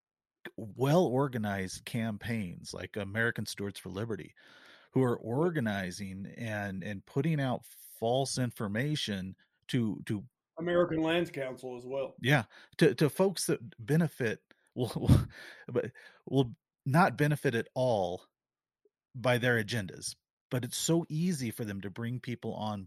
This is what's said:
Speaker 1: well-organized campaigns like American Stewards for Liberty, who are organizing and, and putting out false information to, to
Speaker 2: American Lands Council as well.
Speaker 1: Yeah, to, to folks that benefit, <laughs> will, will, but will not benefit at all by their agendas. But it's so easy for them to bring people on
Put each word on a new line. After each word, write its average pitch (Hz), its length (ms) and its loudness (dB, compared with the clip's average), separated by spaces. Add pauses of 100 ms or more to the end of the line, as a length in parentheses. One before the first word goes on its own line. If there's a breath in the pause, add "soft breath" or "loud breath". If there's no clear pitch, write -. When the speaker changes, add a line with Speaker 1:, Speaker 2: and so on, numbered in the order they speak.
(560)
Speaker 1:
well-organized 120 1300 0
campaigns 107 880 -4
like - 240 -10
American 107 500 -2
Stewards - 340 -8
for - 80 -12
Liberty, 101 460 -6 (580 loud breath)
who 131 100 4
are 120 140 2
organizing 104 1200 -2
and, 104 480 -6
and 101 220 -8
putting 143 340 0
out 127 220 -2 (360)
false 127 400 0
information 110 960 -2 (340)
to, 113 380 0
to 104 160 -4 (360)
Speaker 2:
American 170 440 2
Lands 170 280 2
Council 127 460 -8
as 120 80 -12
well. 135 360 -4
Speaker 1:
Yeah, 131 240 4 (340 loud breath)
to, - 160 8
to 151 140 2
folks - 380 2
that 165 120 0 (260)
benefit, 143 560 0 (160)
<laughs> - 180 -20
will, 123 200 -2
will, - 260 8 (480 loud breath)
but 123 220 0 (360 loud breath)
will 131 260 2 (340)
not 135 300 6
benefit 143 380 2
at 113 200 0
all 104 480 0 (920)
by 123 240 2
their 117 240 4
agendas. 104 520 -6 (360)
But 123 140 -2
it's - 120 -6
so 165 320 2
easy 156 420 0
for 120 140 -6
them 101 160 -4
to 98 100 -6
bring 117 300 -6
people 113 340 -6
on 104 320 -4